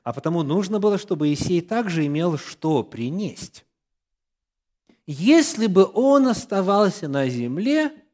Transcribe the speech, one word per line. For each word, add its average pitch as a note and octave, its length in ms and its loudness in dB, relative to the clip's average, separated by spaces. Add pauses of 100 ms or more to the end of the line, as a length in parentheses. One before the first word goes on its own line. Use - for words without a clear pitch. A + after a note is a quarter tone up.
а A#2+ 80 -6
потому D#3+ 320 -2
нужно F#3+ 380 -2
было, G3+ 160 2
чтобы D3+ 320 -2
Иисей E3 320 -2
также F3 440 -2
имел D#3 320 -2
что D3+ 460 -2
принесть. C#3+ 800 -10 (1400)
Если A3 600 2
бы F#3+ 260 4
он C4+ 340 4
оставался G3 800 0
на C#3 220 0
земле G3+ 640 -2 (200)